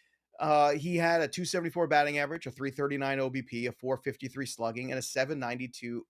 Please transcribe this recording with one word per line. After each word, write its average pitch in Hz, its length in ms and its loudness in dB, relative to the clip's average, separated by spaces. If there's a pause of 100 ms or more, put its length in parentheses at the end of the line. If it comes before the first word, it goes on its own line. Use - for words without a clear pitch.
(400)
uh, 151 300 6
he 156 260 -2
had 170 240 4
a 147 80 2
two 180 160 -4
seventy-four 170 420 0
batting 147 300 4
average, 147 300 -2
a 131 40 -8
three 135 200 -6
thirty-nine 139 500 -2
O 135 80 2
B 131 140 -4
P, 120 240 -6
a 120 60 -4
four 127 260 -4
fifty-three 131 480 -6
slugging, 117 440 -6
and 131 80 -4
a 123 40 -4
seven 135 360 -2
ninety-two 120 720 -6